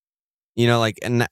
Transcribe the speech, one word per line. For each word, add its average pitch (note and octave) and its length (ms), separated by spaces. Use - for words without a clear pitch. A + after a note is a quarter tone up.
You A#2+ 120
know, A#2+ 120
like, A2 220
and A#2+ 300